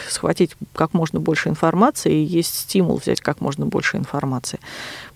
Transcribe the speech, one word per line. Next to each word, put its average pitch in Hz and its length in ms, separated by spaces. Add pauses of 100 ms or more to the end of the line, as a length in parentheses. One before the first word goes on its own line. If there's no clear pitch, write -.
схватить 165 420 (220)
как 160 200
можно 160 260
больше 160 300
информации, 165 640
и 156 100
есть 165 320
стимул - 420
взять - 220
как - 220
можно 143 240
больше - 320
информации. 135 640 (560)